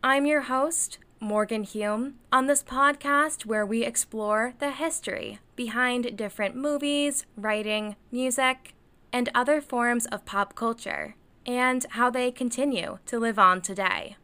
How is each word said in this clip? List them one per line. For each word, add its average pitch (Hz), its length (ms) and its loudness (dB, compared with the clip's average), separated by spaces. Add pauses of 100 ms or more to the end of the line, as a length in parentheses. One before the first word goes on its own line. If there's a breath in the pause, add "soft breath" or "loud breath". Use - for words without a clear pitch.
I'm 269 240 4
your 294 140 4
host, 262 580 -2 (220)
Morgan 214 420 0
Hume, 214 520 -4 (180)
on 262 160 4
this 285 160 2
podcast 285 800 2
where 214 180 0
we 226 200 0
explore 220 760 0
the 285 140 -2
history 294 680 -6 (160)
behind 247 640 -2
different 202 400 -4
movies, 285 680 0 (120)
writing, 214 580 -2 (160)
music, 262 640 0 (380)
and 247 200 0
other 285 280 2
forms 240 460 0
of - 180 -8
pop 202 320 -2
culture, - 580 -4 (320)
and 254 440 0
how 240 200 2
they 247 220 0
continue 247 760 -2
to 240 100 -4
live 226 220 0
on 185 240 8
today. 190 600 -4